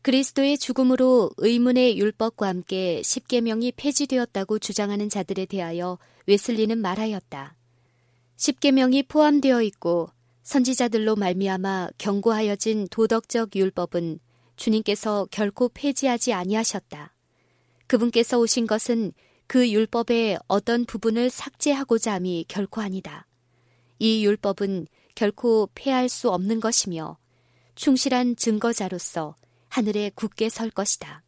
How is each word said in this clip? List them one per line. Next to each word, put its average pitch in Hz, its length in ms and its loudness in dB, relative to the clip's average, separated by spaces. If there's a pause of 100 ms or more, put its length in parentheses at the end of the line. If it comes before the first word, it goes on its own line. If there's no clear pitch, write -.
그리스도의 277 560 2
죽음으로 254 800 4
의문의 240 600 4
율법과 214 500 -2
함께 180 560 -2
십계명이 233 760 -2
폐지되었다고 247 800 -2
주장하는 202 500 -4
자들에 190 360 -4
대하여 180 520 -6 (300)
웨슬리는 220 500 2
말하였다. 190 800 -6 (800)
십계명이 262 680 2
포함되어 285 600 4
있고 170 460 -2 (340)
선지자들로 233 720 0
말미암아 190 840 -2
경고하여진 214 920 0
도덕적 226 680 0
율법은 175 640 -2 (380)
주님께서 214 760 0
결코 214 380 -2
폐지하지 254 640 -2
아니하셨다. 185 800 -4 (760)
그분께서 240 520 2
오신 233 280 0
것은 220 460 -2 (340)
그 247 220 4
율법의 220 760 0
어떤 233 380 0
부분을 226 440 -2
삭제하고자 262 840 -2
함이 180 340 -4
결코 208 340 -6
아니다. 185 460 -10 (720)
이 220 260 2
율법은 196 640 -2 (280)
결코 220 600 2
폐할 254 340 0
수 - 200 -2
없는 190 300 0
것이며 180 580 -4 (580)
충실한 254 600 2
증거자로서 190 1000 -2 (340)
하늘에 208 440 -2
굳게 220 360 -4
설 226 200 -4
것이다. - 580 -6